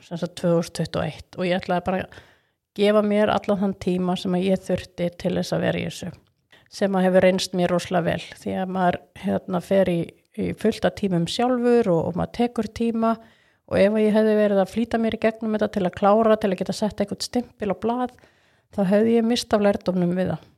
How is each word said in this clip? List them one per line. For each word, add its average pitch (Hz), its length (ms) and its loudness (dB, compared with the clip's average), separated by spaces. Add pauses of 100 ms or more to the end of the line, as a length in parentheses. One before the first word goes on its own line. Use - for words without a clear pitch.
sem 170 120 -10
sagt, 170 200 -8
tvö 170 180 2
þúsund 170 220 -4
tuttugu 165 240 -4
og 165 80 -4
eitt, - 260 -18
og 180 100 -4
ég 180 120 0
ætlaði 175 280 -4
bara 185 140 -2
að - 180 -14 (580)
gefa 208 260 4
mér 208 300 2
allan 196 260 -2
þann 196 240 -2
tíma 180 360 0
sem 180 180 -2
að 185 100 0
ég 190 160 0
þurfti 180 460 -4 (100)
til 175 160 -2
þess 170 200 -4
að 165 100 -2
vera 175 160 -2
í 170 80 -6
þessu, - 220 -12 (600)
sem 196 240 -2
að 185 120 2
hefur 185 200 6
reynst 185 300 0
mér 175 180 2
rosalega 175 320 -2
vel, 165 200 -4 (140)
því 190 200 -6
að 185 160 -6
maður, 180 220 0 (260)
hérna, 190 400 -2
fer 190 260 2
í, 175 80 0 (400)
í 180 100 -2 (120)
fullt 214 260 0
af - 140 -4
tímum 170 280 0
sjálfur 240 640 2
og, 165 180 2
og 180 100 -4
maður 170 200 -6
tekur 240 320 -2 (100)
tíma 226 340 0 (560)
og - 80 2
ef 202 200 4
ég 214 160 2
hefði 214 240 4
verið 208 240 2
að 185 80 -4
flýta 233 300 -2
mér 226 160 -2
í - 80 -10
gegnum 220 320 -2
þetta 208 180 0
til 196 120 0
að 175 100 -6
klára, 214 420 4
til 208 120 0
að 170 100 -4
geta 185 140 -4
sett 208 260 -4
eitthvað 196 260 -6
stimpil 240 440 -6
á 180 40 0
blað, 240 400 -4 (600)
þá 208 60 0 (120)
hefði 226 260 4
ég 226 80 2
misst 240 280 0
af 214 80 2
lærdómnum 185 520 0
við 185 180 -2
það. - 140 -10 (100)